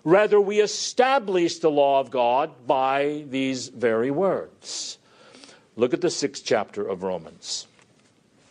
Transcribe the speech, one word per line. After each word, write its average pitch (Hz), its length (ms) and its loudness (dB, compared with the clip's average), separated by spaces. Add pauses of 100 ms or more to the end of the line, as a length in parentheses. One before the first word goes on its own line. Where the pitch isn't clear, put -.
Rather, 208 340 4
we 208 220 2
establish 202 1000 0
the 160 100 2
law 139 300 4
of 127 100 -2
God 127 560 0
by 143 600 0
these 131 400 -4
very 117 420 0
words. 143 880 -6 (760)
Look 123 180 0
at 151 60 -2
the 170 100 0
sixth - 360 -6
chapter 104 420 -2
of 92 160 -6
Romans. - 640 -10 (840)